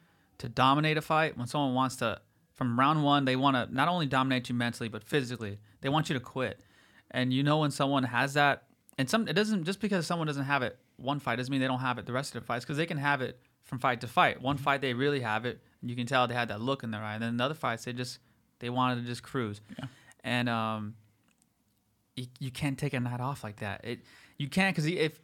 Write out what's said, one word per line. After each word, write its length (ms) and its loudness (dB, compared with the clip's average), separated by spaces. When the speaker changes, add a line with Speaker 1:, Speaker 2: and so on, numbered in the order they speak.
Speaker 1:
to 100 -8
dominate 480 4
a 40 0
fight, 380 2
when 80 -4
someone 280 0
wants 220 0
to, 240 -2
from 240 0
round 260 4
one, 200 4
they 120 2
wanna 340 2
not 180 2
only 180 0
dominate 420 2
you 60 -2
mentally, 340 -2
but 160 -8
physically. 540 -2
They 80 -2
want 200 2
you 60 0
to 60 0
quit. 400 -6
And 220 0
you 120 4
know 140 4
when 120 2
someone 340 2
has 300 0
that, 300 4
and 120 0
some, 180 2
it 60 -2
doesn't, 300 2
just 160 -4
because 260 0
someone 220 0
doesn't 160 -2
have 180 2
it 140 -2
one 220 -2
fight 180 -2
doesn't 140 -4
mean 100 0
they 60 2
don't 140 0
have 180 -2
it 80 -10
the 60 -6
rest 240 -4
of 60 -6
the 40 -14
fights, 180 -4
'cause 120 -6
they 100 0
can 120 -4
have 220 2
it 200 -6
from 160 -8
fight 220 0
to 40 -6
fight. 340 2
One 160 0
Speaker 2:
Mm-hmm. 80 -6
Speaker 1:
fight, 160 2
they 140 0
really 260 0
have 240 -2
it, 160 -4
and 100 -8
you 60 -6
can 100 -4
tell 220 4
they 60 -4
had 140 0
that 120 -6
look 240 -2
in 80 -6
their 100 -6
eye. 120 -6
And 80 -6
then 80 -2
in 100 -2
other 140 0
fights, 300 -4
they 80 -6
just, 280 -8
they 100 -6
wanted 300 2
to 80 -6
just 160 -8
cruise. 360 -4
Speaker 2:
Yeah. 100 -10
Speaker 1:
And, 260 0
um, 460 -2
you, 100 -8
you 140 -8
can't 260 -4
take 160 -2
a 60 0
night 200 -4
off 220 -4
like 140 -10
that. 280 -6
It, 160 -6
you 100 -4
can't, 260 2
'cause 120 0
if, 380 0